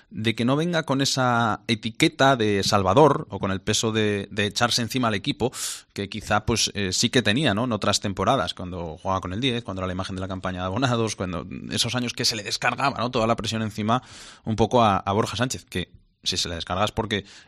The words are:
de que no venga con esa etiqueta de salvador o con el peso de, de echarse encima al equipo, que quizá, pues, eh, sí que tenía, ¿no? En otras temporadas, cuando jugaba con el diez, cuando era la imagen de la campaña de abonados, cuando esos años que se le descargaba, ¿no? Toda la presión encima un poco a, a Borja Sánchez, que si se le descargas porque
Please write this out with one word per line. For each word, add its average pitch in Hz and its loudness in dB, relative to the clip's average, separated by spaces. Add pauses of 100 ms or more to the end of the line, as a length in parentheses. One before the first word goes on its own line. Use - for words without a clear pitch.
de 110 -2
que 117 0
no 131 4
venga 160 0
con 135 0
esa 120 2
etiqueta 135 2
de 104 2
salvador 113 4
o 98 -6
con 95 -2
el 95 -4
peso 110 0
de, 104 0
de 104 0
echarse 120 0
encima 120 -2
al 104 0
equipo, 113 -2 (420)
que 101 -6
quizá, 104 -2
pues, - 0
eh, 98 -2
sí 117 2
que 127 4
tenía, 110 2
¿no? 110 0
En 123 -2
otras 104 0
temporadas, 101 0
cuando 87 -8
jugaba 95 -2
con 90 -6
el 104 -6
diez, 120 -2
cuando 95 -8
era 92 -2
la 92 -4
imagen 92 -6
de 92 -6
la 95 -6
campaña 92 -6
de 90 -2
abonados, 117 0
cuando 87 -6 (240)
esos 113 -2
años 123 -4
que 123 -4
se 120 0
le 107 -6
descargaba, 127 -2
¿no? 120 -2
Toda 113 0
la 113 2
presión 110 -4
encima 110 0 (440)
un 110 -2
poco 117 4
a, 104 6
a 98 -2
Borja 110 0
Sánchez, 123 -4
que - -6 (300)
si - -4
se 85 -2
le 85 -6
descargas 92 -2
porque 104 -2 (240)